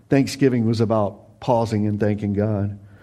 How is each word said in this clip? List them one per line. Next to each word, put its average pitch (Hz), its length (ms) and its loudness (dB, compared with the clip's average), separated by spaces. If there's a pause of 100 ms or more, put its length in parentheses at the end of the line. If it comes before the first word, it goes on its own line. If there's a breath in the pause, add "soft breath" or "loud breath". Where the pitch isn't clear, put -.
Thanksgiving 127 580 2
was 113 140 2
about 107 600 -2
pausing 113 460 0
and 104 120 -2
thanking 104 360 -2
God. 101 440 -2 (240 soft breath)